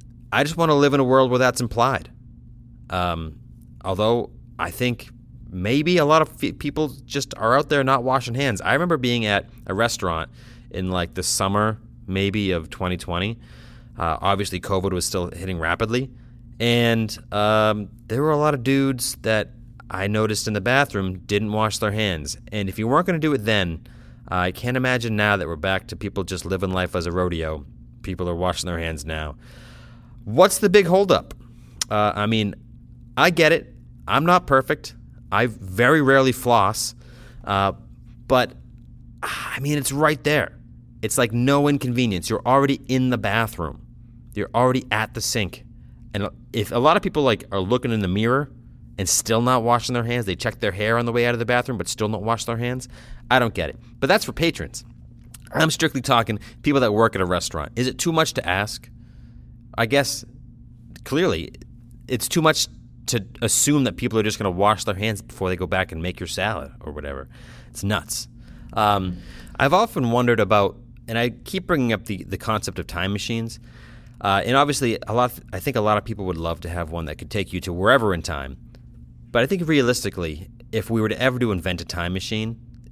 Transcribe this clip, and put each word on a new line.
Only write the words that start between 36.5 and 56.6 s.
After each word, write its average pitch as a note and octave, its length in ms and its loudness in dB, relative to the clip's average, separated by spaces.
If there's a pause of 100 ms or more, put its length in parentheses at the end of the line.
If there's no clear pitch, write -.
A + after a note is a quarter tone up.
Uh, G2 280 2 (540)
but, B2+ 260 2 (680)
I - 380 -8
mean, D3 180 0
it's C3+ 140 -4
right D3+ 320 2
there. D3 340 0 (440)
It's, - 160 -2
like, A#2 140 2
no C#3 360 4
inconvenience. B2 640 0
You're F2 160 -2
already C#3 420 4
in B2+ 220 2
the A#2+ 80 2
bathroom. G2+ 680 -2 (480)
You're G#2 200 -4
already B2+ 360 2
at A2 240 -2
the A2 60 -6
sink. - 440 -4 (500)
And G2+ 140 -2 (240)
if G#2+ 200 -2
a A#2+ 60 0
lot D#3 180 4
of F#3+ 60 2
people, D#3 200 -2
like, A#2 300 2
are G2 80 0
looking A#2 320 0
in G#2+ 80 0
the F#2+ 80 0
mirror A#2 420 0 (460)
and F#2+ 120 -2
still A2+ 340 2
not A#2+ 220 4
washing A#2+ 300 2
their A#2 100 0
hands, A#2+ 220 -2
they F2+ 100 -2
check - 240 -4
their G#2 100 2
hair G#2+ 280 0
on A#2+ 60 0
the A#2+ 60 -2
way A#2+ 160 2
out A#2+ 60 2
of A#2 80 -2
the A#2 60 -2
bathroom B2 300 0
but F2 120 -4
still G#2+ 200 -2
not G#2 140 -4
wash A2+ 220 0
their A#2 140 -4
hands, B2 300 -4 (400)
I B2+ 120 6
don't A#2 120 2
get D#2+ 160 -2
it. C2 80 -10 (220)
But C#3 80 0
that's G3+ 180 4
for B2 80 -6
patrons. - 520 -2 (680)
I'm D#3+ 180 2
strictly D3 300 -2
talking A2+ 380 2 (240)